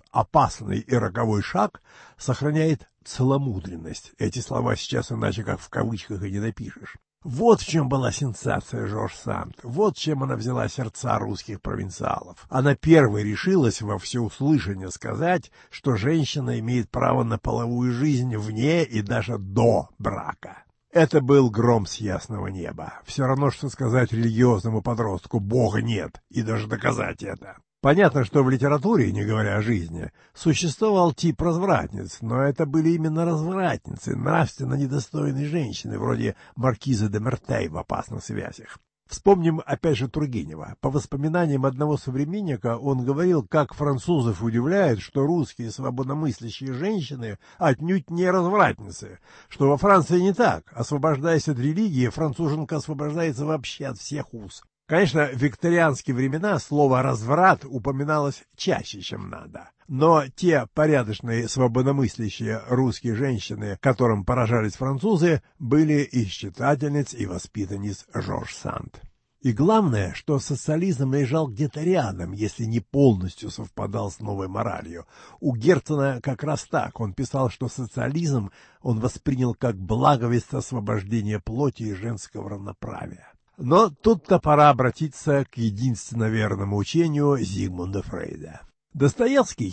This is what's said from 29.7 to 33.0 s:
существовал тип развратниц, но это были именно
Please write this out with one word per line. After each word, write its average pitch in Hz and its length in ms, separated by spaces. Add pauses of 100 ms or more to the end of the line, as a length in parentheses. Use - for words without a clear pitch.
существовал 175 800
тип 156 300
развратниц, 160 800
но 117 180
это 139 240
были 156 260
именно 160 360